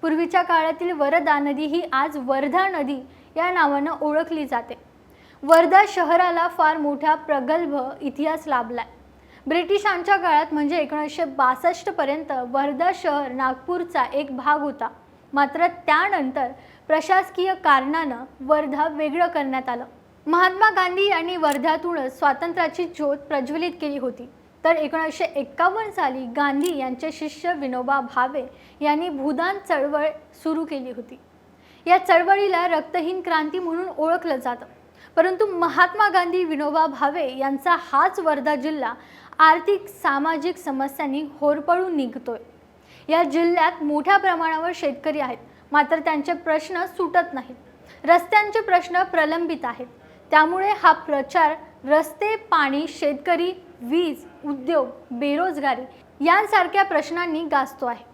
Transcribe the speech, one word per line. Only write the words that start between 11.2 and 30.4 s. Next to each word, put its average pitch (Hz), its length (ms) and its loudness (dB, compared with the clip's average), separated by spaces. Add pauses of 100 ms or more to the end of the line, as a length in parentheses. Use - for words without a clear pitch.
बासष्ट 277 680 0
पर्यंत 302 420 -4 (180)
वर्धा 285 440 0
शहर 294 380 -2
नागपूरचा 269 800 -2
एक 277 240 -4
भाग 294 240 0
होता, 277 280 -6 (440)
मात्र 285 340 0 (200)
त्यानंतर 302 680 0 (360)
प्रशासकीय 370 680 2
कारणानं 285 680 2 (160)
वर्धा 302 480 0
वेगळं 302 380 0
करण्यात 269 420 -2
आलं. 240 160 -6 (420)
महात्मा 370 440 4
गांधी 370 380 0
यांनी 349 280 0
वर्ध्यातूनच 311 840 -2
स्वातंत्र्याची 330 680 0
ज्योत 294 320 -4
प्रज्वलित 294 600 -4
केली 285 180 -6
होती, 247 320 -8 (340)
तर 330 120 4
एकोणीसशे 320 480 -4 (120)
एक्कावन्न 381 540 -2
साली 262 340 -4 (120)
गांधी 285 420 0
यांचे 262 340 -6
शिष्य 311 400 -6
विनोबा 277 520 -2
भावे 262 380 -2 (380)
यांनी 302 280 0
भूदान 311 500 -2 (100)
चळवळ 294 380 0 (360)